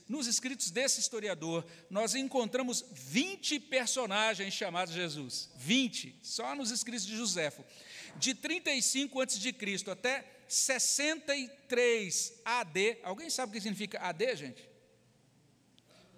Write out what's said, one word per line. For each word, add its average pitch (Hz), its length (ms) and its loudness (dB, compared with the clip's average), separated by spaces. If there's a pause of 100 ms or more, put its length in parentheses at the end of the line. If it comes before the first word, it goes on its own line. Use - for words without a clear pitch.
"Nos 262 180 -2
escritos - 440 -2
desse 254 280 2
historiador, 170 640 -2 (260)
nós 214 260 0
encontramos 254 760 0
vinte 254 680 0
personagens 220 920 2
chamados 180 400 -2
Jesus." 151 640 -4
Vinte, 175 680 2
só 254 320 -4
nos 262 160 -2
escritos 233 340 -4
de 220 100 -8
Joséfo. 175 480 0 (540)
De 247 160 2
trinta 339 400 0
e 254 80 2
cinco 269 400 2
antes 254 180 0
de 233 140 -2
Cristo 202 380 -4
até 247 400 -2 (140)
sessenta 277 880 2
e 262 120 -2 (200)
três 233 760 2
A 240 200 2
D. 196 400 2
Alguém 226 260 -6
sabe 254 220 -2
o - 20 -12
que 220 80 -4
significa 202 380 -4
A 180 120 -2
D, 208 240 0
gente? 139 340 -12 (1500)